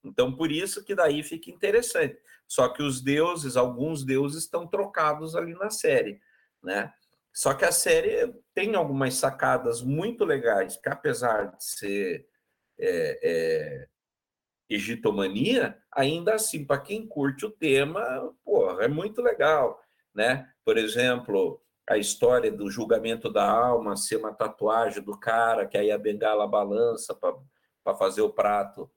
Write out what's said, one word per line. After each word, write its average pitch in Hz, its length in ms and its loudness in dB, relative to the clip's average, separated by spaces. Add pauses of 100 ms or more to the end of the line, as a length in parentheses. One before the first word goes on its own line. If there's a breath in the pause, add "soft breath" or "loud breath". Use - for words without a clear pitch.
Então, 127 320 0
por 156 160 -2
isso 165 320 -6
que 202 100 -6
daí 151 300 4
fica - 260 -12
interessante. 202 680 0 (300 soft breath)
Só 123 220 2
que - 120 -6
os 135 200 -2
deuses, 143 560 0
alguns 127 480 0
deuses 143 400 -2
estão 170 220 -6
trocados 160 680 -2
ali 170 200 -4
na 196 140 -6
série, 123 520 0 (420 soft breath)
né? 101 300 -4 (440)
Só - 160 0
que - 140 2
a 175 60 4
série 170 640 2 (200)
tem 202 200 0
algumas 139 420 0
sacadas 127 680 0
muito 175 420 -2
legais, 117 540 0
que - 100 -6
apesar 117 640 -2
de - 100 -18
ser, 98 600 -4 (520)
é, 82 440 -2
é, 80 680 -2 (800)
egitomania, 107 1080 -2 (140)
ainda 170 420 0
assim, 165 300 -4
pra 135 160 0
quem 214 260 -8
curte 139 400 -2
o 214 40 -8
tema, 151 520 0 (420)
porra, 101 400 2
é 123 40 2
muito 185 340 -4
legal, 147 580 2 (340 soft breath)
né? 127 360 0 (140)
Por 110 140 4
exemplo, 110 840 0 (280)
a - 100 4
história 120 520 2
do 101 200 -6
julgamento 113 600 -2
da 107 200 2
alma 113 460 2
ser 110 200 -2
uma 107 160 -4
tatuagem 107 680 0
do 101 160 -10
cara, 113 480 2
que 101 120 -2
aí 104 140 4
a 104 60 0
bengala 104 480 0
balança 107 680 0
pra, 90 200 -2 (500)
pra 95 100 0
fazer 98 280 0
o 104 100 2
prato 101 640 -2